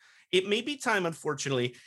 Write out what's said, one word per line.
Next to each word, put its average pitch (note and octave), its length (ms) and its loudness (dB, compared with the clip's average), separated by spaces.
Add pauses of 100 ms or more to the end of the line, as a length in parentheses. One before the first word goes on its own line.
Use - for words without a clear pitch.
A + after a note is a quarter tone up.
(320)
It F#3 160 4
may G#3+ 140 0
be C#4 160 -6
time, G#3 280 2
unfortunately. C#3 720 -2 (120)